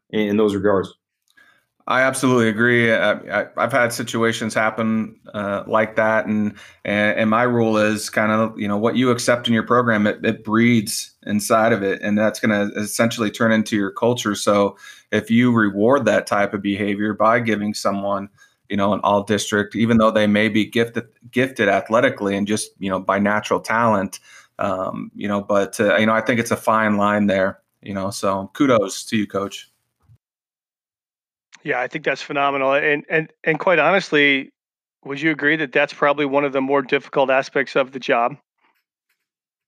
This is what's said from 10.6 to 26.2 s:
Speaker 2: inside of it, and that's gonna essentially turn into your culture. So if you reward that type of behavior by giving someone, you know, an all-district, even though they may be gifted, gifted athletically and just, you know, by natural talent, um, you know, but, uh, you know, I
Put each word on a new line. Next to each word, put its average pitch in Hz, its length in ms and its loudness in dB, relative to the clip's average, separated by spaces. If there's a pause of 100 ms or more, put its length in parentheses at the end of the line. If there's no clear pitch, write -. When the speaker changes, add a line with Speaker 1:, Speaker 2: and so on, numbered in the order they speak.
Speaker 2:
inside 110 460 2
of 101 120 0
it, - 180 -4
and 104 160 0
that's 107 220 0
gonna 104 340 0
essentially 110 560 -2
turn 113 220 0
into 110 240 0
your 98 160 -2
culture. 113 420 -2
So 101 420 0 (360)
if 107 180 0
you 120 220 4
reward 110 540 2
that 101 200 2
type 101 280 0
of 101 60 -6
behavior 101 540 -2
by 110 240 2
giving 107 340 -2
someone, 101 580 -4 (380)
you 98 80 -6
know, 101 160 0
an 95 120 0
all-district, 101 720 0
even 113 220 2
though 110 120 4
they 107 160 2
may 104 220 2
be 104 160 0
gifted, 117 420 -4 (240)
gifted 123 380 0
athletically 101 680 0
and 101 120 -2
just, 107 320 -4
you 95 100 -6
know, 95 80 0
by 98 220 0
natural 101 400 0
talent, 110 580 0 (400)
um, 95 560 -6
you 101 140 -8
know, 101 120 -2
but, 101 380 -2
uh, 104 200 2
you 110 80 2
know, 110 80 4
I 113 60 2